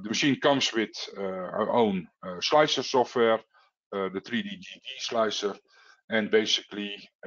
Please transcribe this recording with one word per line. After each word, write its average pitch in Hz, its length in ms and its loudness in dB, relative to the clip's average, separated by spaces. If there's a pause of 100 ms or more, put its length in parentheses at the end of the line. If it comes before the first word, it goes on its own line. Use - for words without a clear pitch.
the 107 60 -10
machine 127 300 2
comes 139 340 2
with, 110 180 0 (260)
uh, 98 40 -8
our 95 500 -4
own, 101 360 2 (200)
uh, 90 140 -10
slicer 151 420 2
software, 117 560 2 (560)
uh, 95 140 -2
the 95 120 -6
three 117 200 -4
D 101 80 -8
G 92 240 -14
D - 160 -20 (100)
slicer, 104 560 -2 (540)
and 107 220 0
basically, 104 640 0 (320)